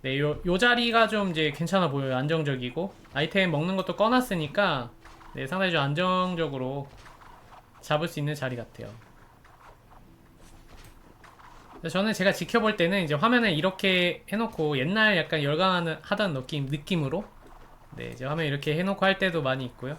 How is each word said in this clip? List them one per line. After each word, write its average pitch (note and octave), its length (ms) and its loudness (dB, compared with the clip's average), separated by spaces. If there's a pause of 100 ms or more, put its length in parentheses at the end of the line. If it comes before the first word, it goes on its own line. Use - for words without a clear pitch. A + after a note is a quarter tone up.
네, C3+ 180 -2
요, D3 260 0
요 F3 120 2
자리가 A#3 500 4
좀 G3+ 240 0
이제 D#3 200 0
괜찮아 E3+ 380 2
보여요. C3+ 260 -2
안정적이고. C#3+ 760 -2 (200)
아이템 E3 380 2
먹는 D#3+ 240 0
것도 F#3 200 -4
꺼놨으니까, F#3 960 2 (420)
네, C3 140 -6
상당히 F#3 240 0
좀 D#3 100 2
안정적으로 D3 1040 0 (960)
잡을 D#3 260 0
수 D#3 120 -6
있는 D3 160 -2
자리 C3 200 -4
같아요. A2+ 340 -12 (3000)
그래서 E3 200 -2
저는 G#3 140 2
제가 F#3+ 180 2
지켜볼 G#3+ 460 0
때는 F3+ 260 2
이제 D3 100 0
화면을 A3+ 380 4
이렇게 F3+ 800 0
해놓고 F3 480 -2
옛날 G3+ 380 4
약간 D#3 260 0
열광하는, E3+ 580 2
하던 G3+ 320 0
느낌, C#3 340 -4
느낌으로, D#3 580 -2 (680)
네, A#2 140 -10
이제 A#2+ 160 -10
화면 D#3 200 -2
이렇게 C#3+ 320 -2
해놓고 F#3+ 280 0
할 F#3+ 140 4
때도 F3 220 0
많이 C3 240 -2
있고요. C3 320 -10